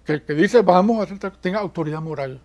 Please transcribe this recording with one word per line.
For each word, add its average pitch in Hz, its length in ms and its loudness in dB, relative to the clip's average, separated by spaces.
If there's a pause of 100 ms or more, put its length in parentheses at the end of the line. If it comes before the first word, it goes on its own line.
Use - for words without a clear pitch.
que 156 100 -4
el 151 100 -6
que 151 100 -8
dice, 202 300 4
"Vamos 185 360 4
a 202 40 -2
hacer 190 160 -10
tal 196 100 -10
cosa", - 140 -16
tenga 185 160 -4
autoridad 160 420 -6
moral. 139 440 -10